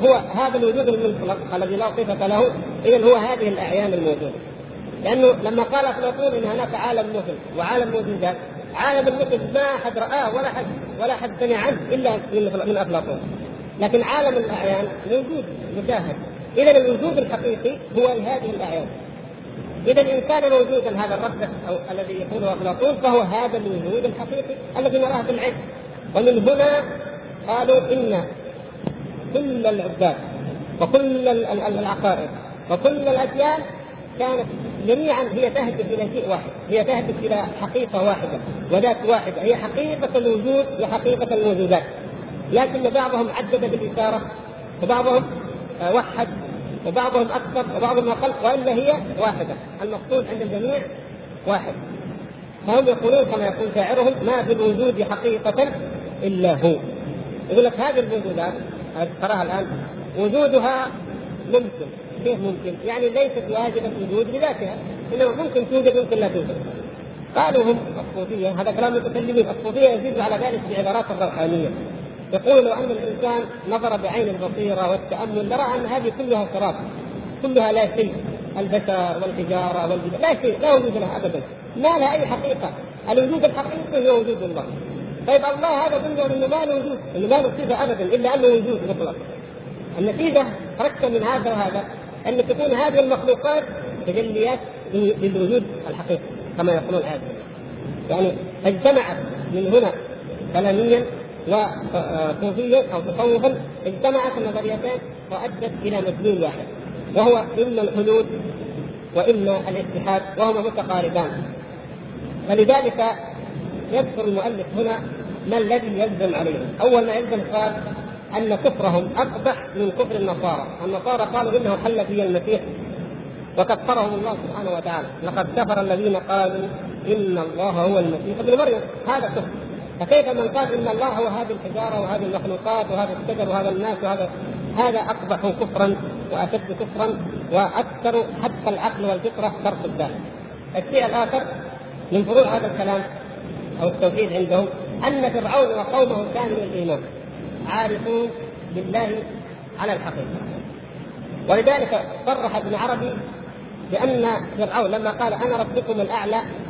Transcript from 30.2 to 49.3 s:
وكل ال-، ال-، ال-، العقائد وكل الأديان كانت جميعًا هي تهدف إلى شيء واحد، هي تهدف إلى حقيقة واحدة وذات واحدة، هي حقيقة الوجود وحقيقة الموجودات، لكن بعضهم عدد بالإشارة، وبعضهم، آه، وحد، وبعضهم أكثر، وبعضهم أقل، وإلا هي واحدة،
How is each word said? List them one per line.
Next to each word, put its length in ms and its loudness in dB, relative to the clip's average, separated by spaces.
وكل 480 4
ال-، 160 4
ال-، 160 -2
ال-، 180 0
العقائد 500 0
وكل 380 2
الأديان 500 2
كانت 280 0
جميعًا 360 4
هي 280 2
تهدف 420 0
إلى 200 0
شيء 180 -2
واحد، 200 -2
هي 140 4
تهدف 380 0
إلى 220 0
حقيقة 420 0
واحدة 340 0
وذات 240 4
واحدة، 340 2
هي 140 0
حقيقة 600 -2
الوجود 480 2
وحقيقة 540 0
الموجودات، 480 4
لكن 380 2
بعضهم 380 2
عدد 320 0
بالإشارة، 600 0
وبعضهم، 420 4
آه، 120 2
وحد، 340 0
وبعضهم 400 2
أكثر، 500 -4
وبعضهم 320 2
أقل، 240 0
وإلا 280 2
هي 220 4
واحدة، 340 -2